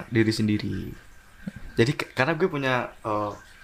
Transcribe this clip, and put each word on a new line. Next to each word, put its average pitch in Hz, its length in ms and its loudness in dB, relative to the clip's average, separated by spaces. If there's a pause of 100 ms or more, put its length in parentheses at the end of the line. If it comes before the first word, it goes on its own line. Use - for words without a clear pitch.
diri 110 240 4
sendiri. 104 600 -2 (840)
Jadi 117 200 4
ke-, - 180 -8
karena 131 220 2
gue 165 140 2
punya, 135 500 -2
eh, 104 340 -2 (320)